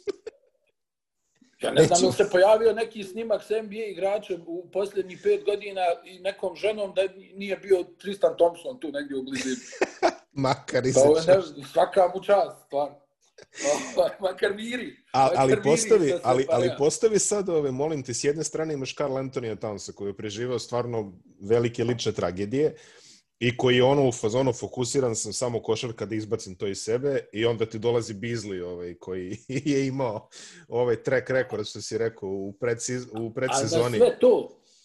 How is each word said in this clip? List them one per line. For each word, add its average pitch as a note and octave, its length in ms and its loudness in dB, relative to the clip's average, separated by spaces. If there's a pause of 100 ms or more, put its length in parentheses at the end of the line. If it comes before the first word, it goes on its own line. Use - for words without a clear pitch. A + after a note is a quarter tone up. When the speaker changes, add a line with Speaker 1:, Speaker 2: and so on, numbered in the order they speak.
(1600)
Speaker 1:
Ja A#2 100 -2
ne C#3 120 6
znam E3+ 140 4
Speaker 2:
Neću. - 100 4
Speaker 1:
da - 60 2
se - 180 2
pojavio G#3+ 420 6
neki A3 300 -6
snimak G3+ 400 -4
s - 80 -6
N G#3+ 180 -4
B G3 60 -12
A A3 100 -6
igračem F#3+ 600 -4
u E3+ 240 -10
posljednjih F#3+ 500 -4
pet G3+ 240 0
godina G3+ 360 -4 (240)
i F#3 140 -20
nekom F#3 360 -6
ženom G3 400 -4
da F#3 60 2 (320)
nije G3 240 -6
bio F3+ 260 2 (140)
Tristan F#3 400 -2
Thompson E3+ 420 0
tu D3+ 120 -8
negdje C#3 260 -6
u C3 60 -6
blizini. C3 320 -4 (480)
Speaker 2:
<laughs> - 300 -2
Makar C3+ 520 0
i C3 80 2
Speaker 1:
Pa B2+ 60 6
ovo D3 180 8
je E3 60 0
Speaker 2:
se E3+ 80 6
Speaker 1:
ne-, D#3 340 2
svaka F3+ 500 2
mu F#3 80 -8
čast, F#3+ 420 2
stvarno. C#3+ 300 -4 (600)
<laughs> C#3 680 -2
Makar G3 340 0
miri. A3 400 -8 (180)
Speaker 2:
A, C3 80 4
Speaker 1:
Makar C3 160 4
Speaker 2:
ali C3+ 140 4
Speaker 1:
miri C#3 120 4
Speaker 2:
postavi, F3+ 440 4
Speaker 1:
što C3 100 2
se - 60 -12
Speaker 2:
ali, B2+ 260 2
ali E3 180 4
Speaker 1:
paja. - 100 -4
Speaker 2:
postavi F#3+ 420 2
sad, G3+ 300 -2
ove, D3+ 220 0
molim C#3+ 320 -2
te, B2 100 -6
s - 100 -6
jedne D3 200 0
strane D#3 300 -4
imaš C3 200 -6
Karl C#3 200 -2
Anthony C3 420 -4
Townsa G2+ 360 -8
koji G2+ 180 -8
je F#2+ 80 -8
preživao A2+ 420 -4
stvarno A#2 540 -4 (280)
velike A#2 420 2
lične A#2 280 -2
tragedije G2+ 640 -2 (640)
i A#2+ 180 0
koji B2+ 180 4
je B2 80 6
ono C#3 240 6
u B2 40 2
fazonu, A#2+ 420 0
„Fokusiran B2+ 600 -2
sam G#2+ 180 -6
samo A#2+ 280 -4
košarka A2 440 -4
da G#2 100 -6
izbacim G#2+ 400 -6
to G#2+ 120 -8
iz F#2+ 120 -6
sebe”, B2+ 400 -2 (140)
i G#2+ 120 0
onda A2+ 200 0
ti A2+ 140 -6
dolazi A#2 340 -2
Beasley, G2+ 500 -8
ovaj, F2 300 -10
koji F#2 440 -10 (100)
<laughs> C3+ 180 -6
je C#3 220 0
imao B2+ 420 -6 (380)
ovaj A#2+ 360 0
track B2+ 260 0
record, B2 380 -2
što G#2+ 140 -14
si A2 160 -6
rekao, A2 320 -4
u G2 240 -6
predsiz-, B2 560 -4
u G#2+ 80 -10
Speaker 1:
A A2+ 40 -4
na A2+ 120 -6
Speaker 2:
predsezoni. B2 640 0
Speaker 1:
sve A#3+ 220 4
to, G#3 400 4 (260)